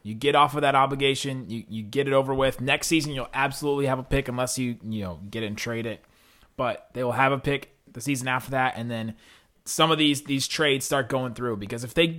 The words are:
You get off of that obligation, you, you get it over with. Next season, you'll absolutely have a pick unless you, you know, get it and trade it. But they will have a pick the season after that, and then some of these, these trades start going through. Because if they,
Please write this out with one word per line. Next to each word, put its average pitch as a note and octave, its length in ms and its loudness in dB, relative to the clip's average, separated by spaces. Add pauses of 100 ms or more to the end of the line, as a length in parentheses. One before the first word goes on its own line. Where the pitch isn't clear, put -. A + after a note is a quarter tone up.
You G#2+ 100 -8
get C3 220 2
off C#3+ 180 6
of D3 80 0
that C#3 140 4
obligation, C3+ 720 0
you, A2+ 180 -8
you A2 140 -8
get C3 240 0
it C3+ 80 2
over C3+ 180 4
with. C3+ 280 2
Next C#3 260 0
season, D3+ 260 2
you'll C3 220 -8
absolutely C#3 520 0
have C3 120 0
a B2+ 60 -8
pick C#3 240 0
unless B2 300 -2
you, B2 180 -2 (120)
you A2 140 -4
know, F2+ 160 -8 (100)
get A2+ 140 -6
it A2 40 -4
and G#2+ 120 -6
trade A#2 280 -4
it. G#2+ 180 -10 (520)
But B2 380 -2
they B2+ 80 -4
will B2 100 0
have C3+ 200 4
a C#3 60 0
pick C#3 360 -4 (180)
the B2 80 -12
season C3 280 -2
after B2+ 240 -2
that, C3 240 0
and A#2 140 -6
then A2+ 240 -6 (500)
some D#3+ 260 4
of D#3+ 80 4
these, C#3+ 240 4
these C3+ 260 -2
trades C#3 380 2
start C3+ 220 0
going B2+ 260 -2
through. A#2+ 220 -4
Because G#2 280 -8
if A#2+ 100 -12
they, E3+ 100 6 (140)